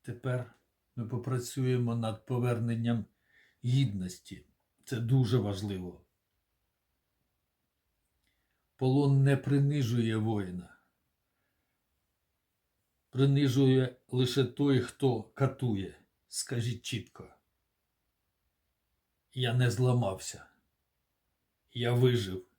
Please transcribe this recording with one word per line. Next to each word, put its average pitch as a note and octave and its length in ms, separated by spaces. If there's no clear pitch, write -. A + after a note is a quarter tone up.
Тепер B2+ 520
ми A2 120
попрацюємо B2 840
над A2+ 320
поверненням A#2 800
гідності. G2+ 840
Це A2+ 160
дуже A#2+ 380
важливо. G2 680
Полон C#3 460
не C#3 140
принижує B2+ 800
воїна. G2 580
Принижує C3+ 840
лише B2+ 360
той, C3+ 360
хто A#2+ 420
катує. A2 800
Скажіть A#2 540
чітко: - 460
«Я B2 220
не B2 160
зламався. A#2 760
Я A#2+ 200
вижив. G#2+ 540